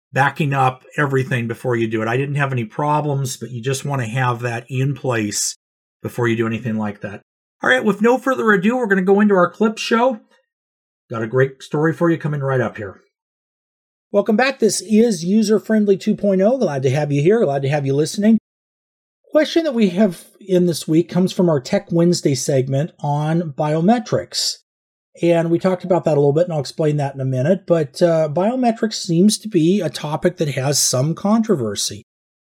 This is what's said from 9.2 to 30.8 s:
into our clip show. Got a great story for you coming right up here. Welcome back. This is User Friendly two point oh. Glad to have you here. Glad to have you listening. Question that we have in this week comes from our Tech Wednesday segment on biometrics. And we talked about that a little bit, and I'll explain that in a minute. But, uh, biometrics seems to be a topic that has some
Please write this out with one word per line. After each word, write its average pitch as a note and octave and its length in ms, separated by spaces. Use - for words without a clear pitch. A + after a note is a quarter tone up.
into G#3 140
our F3 160
clip A3 280
show. A#3 420
Got A2+ 140
a A2+ 40
great C3 360
story D#3 320
for E3+ 160
you E3 80
coming D3 220
right C3+ 200
up G#2+ 160
here. G2+ 240
Welcome G#3 240
back. C4+ 220
This G3 240
is G#3+ 420
User G#3 340
Friendly G#3 380
two G#3+ 180
point F#3+ 280
oh. A#3+ 160
Glad D3 240
to C3+ 80
have D3 200
you C#3+ 120
here. G#3+ 200
Glad C#3 200
to C3+ 80
have D3 160
you C3+ 80
listening. G3+ 440
Question D#4 320
that C#4+ 100
we A3 160
have F3+ 380
in F3+ 240
this E3+ 240
week D#3+ 220
comes F3+ 200
from F3 200
our D3 100
Tech - 320
Wednesday E3+ 420
segment C3+ 640
on D3+ 520
biometrics. D#3+ 1080
And E3+ 300
we E3+ 80
talked F#3 260
about F3+ 200
that D#3 100
a C#3+ 60
little C#3+ 120
bit, D#3+ 120
and E3+ 100
I'll D3+ 60
explain D3+ 360
that C#3 180
in C3+ 60
a C3 60
minute. C3 400
But, D#3+ 340
uh, D#3+ 320
biometrics A3+ 640
seems F#3 440
to G#3+ 100
be F3+ 340
a - 80
topic D#3 480
that D3+ 120
has C#3 280
some C#3+ 360